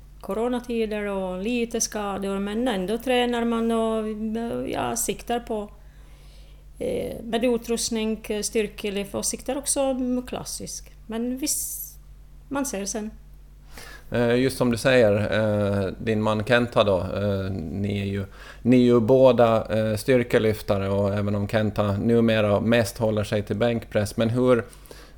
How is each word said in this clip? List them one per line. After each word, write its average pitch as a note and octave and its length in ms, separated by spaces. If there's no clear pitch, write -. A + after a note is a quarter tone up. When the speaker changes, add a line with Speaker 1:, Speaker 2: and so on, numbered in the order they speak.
Speaker 1:
coronatider A3+ 840
och F#3+ 380
lite A#3 380
skador, G3 580
men G#3+ 280
ändå G3 300
tränar A#3+ 480
man A#3 260
och, A3+ 1000
ja, A#3 260
siktar A#3 440
på, G#3+ 300
eh, - 440
med A3+ 200
utrustning, A3+ 800
styrkelyft G3+ 720
och G#3 100
siktar B3+ 320
också C4+ 400
klassisk. - 640
Men A#3+ 300
visst, - 600
man C#4 160
ser G3 200
sen. G#3+ 260
Speaker 2:
Eh, A#2+ 240
just C3 220
som B2 140
du A2+ 60
säger, B2 360
eh, F#2 120
din A2 240
man G#2+ 220
Kenta A#2+ 400
då, G2 160
eh, F#2+ 520
ni F#2+ 500
är G2 40
ju, G2 200
ni B2 160
är B2 80
ju A#2+ 140
båda, A#2 800
eh, A2 180
styrkelyftare, A2 920
och G2 240
även G2+ 220
om G2+ 120
Kenta G#2 500
numera A2 600
mest A2+ 380
håller A2 260
sig G#2 200
till G#2 120
bänkpress, A2 600
men A2+ 120
hur, B2 340